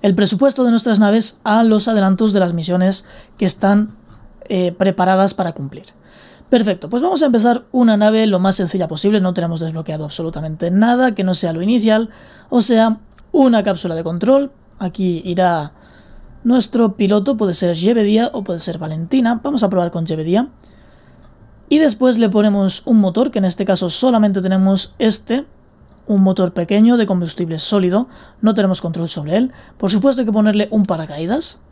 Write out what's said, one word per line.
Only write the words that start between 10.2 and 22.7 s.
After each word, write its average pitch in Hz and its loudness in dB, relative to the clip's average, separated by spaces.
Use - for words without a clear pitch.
nada 240 2
que 196 -4
no 185 0
sea 175 -2
lo 165 -6
inicial, 220 2
o 247 2
sea, 220 2
una 247 4
cápsula 185 -4
de 165 -6
control. 220 0
Aquí 180 -4
irá 170 -2
nuestro 233 0
piloto, 208 0
puede 196 -2
ser 175 -2
Jevedia 214 2
o 208 -8
puede 175 -6
ser - -6
Valentina. 175 -2
Vamos 269 -2
a 190 0
probar 175 -2
con 165 -6
Jevedia. 170 -2
Y 294 2
después 254 2
le 226 2
ponemos 202 0